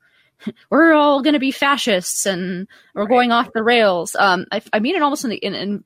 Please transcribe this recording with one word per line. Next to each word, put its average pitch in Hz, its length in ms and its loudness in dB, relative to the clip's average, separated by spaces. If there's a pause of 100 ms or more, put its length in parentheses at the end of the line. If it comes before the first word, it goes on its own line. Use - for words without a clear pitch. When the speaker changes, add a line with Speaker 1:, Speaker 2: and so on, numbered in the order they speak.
(380)
Speaker 1:
<laughs> - 320 -14
"We're 320 240 4
all 294 300 2
gonna 294 160 2
be 262 120 -2
fascists 247 760 -2
and 185 400 -6 (260)
we're 202 100 -4
Speaker 2:
Right. 208 60 -6
Speaker 1:
going 247 220 2
off 240 220 0
the 220 100 -4
rails." 214 540 2
Um, 185 340 2
I, 208 100 -4 (100)
I 214 80 0
mean 269 160 -2
it 339 60 0
almost 285 220 -2
in, 240 80 -4
the, 190 60 -6
in, 196 180 -6
in, 196 300 -6